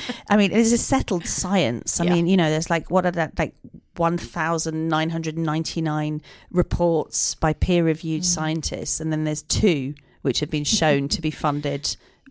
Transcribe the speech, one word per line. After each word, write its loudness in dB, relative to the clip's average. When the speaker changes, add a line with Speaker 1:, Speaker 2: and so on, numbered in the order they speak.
Speaker 1:
<laughs> -14
Speaker 2:
I 6
mean, 4
it's 4
a 4
settled 0
science. 0
I 2
Speaker 1:
Yeah. 4
Speaker 2:
mean, 4
you 6
know, 4
there's, 0
like, -2
what 2
are 2
that, -4
like, -2
one 0
thousand -4
nine 0
hundred -4
ninety-nine -2
reports 0
by 0
peer-reviewed 0
Speaker 1:
Mm. -4
Speaker 2:
scientists, -4
and -2
then -2
there's -4
two 0
which 0
have -2
been -2
shown 2
to -4
be -2
funded -4